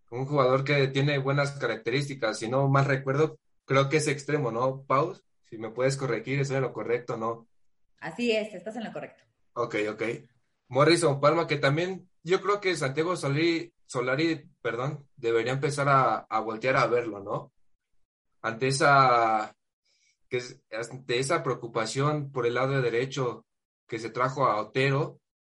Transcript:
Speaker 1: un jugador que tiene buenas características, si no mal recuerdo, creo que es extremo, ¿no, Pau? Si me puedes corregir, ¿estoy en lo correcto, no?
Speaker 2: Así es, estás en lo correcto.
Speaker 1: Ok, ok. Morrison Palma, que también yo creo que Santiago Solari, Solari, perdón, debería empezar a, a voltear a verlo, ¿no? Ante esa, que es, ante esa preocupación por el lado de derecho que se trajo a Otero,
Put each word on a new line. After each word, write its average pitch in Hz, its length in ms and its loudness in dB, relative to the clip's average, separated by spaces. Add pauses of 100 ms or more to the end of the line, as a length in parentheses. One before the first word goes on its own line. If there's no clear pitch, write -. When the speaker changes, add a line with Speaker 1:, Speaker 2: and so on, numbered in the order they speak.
(100)
Speaker 1:
un 127 160 -6
jugador 135 360 4
que 143 260 2
tiene 139 280 0
buenas 139 360 0
características, 117 880 -4
si 113 100 -6
no 135 200 2
mal 135 160 4
recuerdo, 135 540 0 (260)
creo 135 240 2
que 147 80 0
es 151 120 0
extremo, 139 420 -2
¿no, 131 340 -2
Pau? 156 320 0 (320)
Si 113 80 -18
me 110 140 -10
puedes 131 260 0
corregir, 127 440 -4
¿estoy 135 160 -2
en 135 80 0
lo 120 100 -6
correcto, 117 420 -4
no? 113 320 -6 (520)
Speaker 2:
Así 226 320 -2
es, 214 200 -2
estás 208 240 -12
en 226 80 -10
lo 180 80 -12
correcto. 139 300 -14 (320)
Speaker 1:
Ok, 117 220 -4 (140)
ok. 107 120 -6 (680)
Morrison 147 500 4
Palma, 156 280 4
que 147 100 -2
también 160 540 -2 (120)
yo 185 200 0
creo 202 180 0
que 185 160 0
Santiago 151 400 -2
Solari, 151 560 0 (140)
Solari, 135 640 -2 (100)
perdón, 123 560 -4
debería 117 360 0
empezar 139 360 0
a, 127 300 6
a 110 220 -4
voltear 113 360 -2
a 127 120 4
verlo, 113 320 -2
¿no? 107 320 -8 (880)
Ante 113 260 -2
esa, 123 880 4 (720)
que 127 100 -4
es, - 220 -12 (300)
ante 123 300 -4
esa 156 220 0
preocupación 131 920 -2
por 123 120 -2
el 120 100 0
lado 131 180 0
de 135 100 0
derecho 120 640 -2 (420)
que 117 100 -6
se 113 120 -8
trajo 131 340 -2
a 107 160 2
Otero, 135 600 -2 (240)